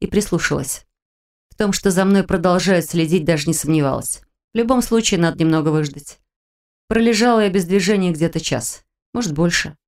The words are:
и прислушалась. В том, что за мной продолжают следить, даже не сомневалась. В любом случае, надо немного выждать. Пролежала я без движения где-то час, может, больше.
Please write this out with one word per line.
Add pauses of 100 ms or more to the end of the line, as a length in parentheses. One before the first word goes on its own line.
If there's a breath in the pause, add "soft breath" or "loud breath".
и
прислушалась. (640)
В
том,
что
за
мной
продолжают
следить,
даже
не
сомневалась. (320)
В
любом
случае,
надо
немного
выждать. (680)
Пролежала
я
без
движения
где-то
час, (320)
может,
больше. (120)